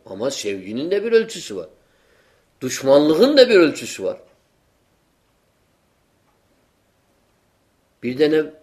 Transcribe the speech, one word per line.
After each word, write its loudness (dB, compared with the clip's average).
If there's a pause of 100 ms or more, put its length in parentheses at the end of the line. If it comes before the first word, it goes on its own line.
Ama -8
sevginin -8
de -2
bir -8
ölçüsü -2
var. -12 (920)
Düşmanlığın 2
da 6
bir 4
ölçüsü 0
var. -6 (3750)
Bir -6
tane 2 (180)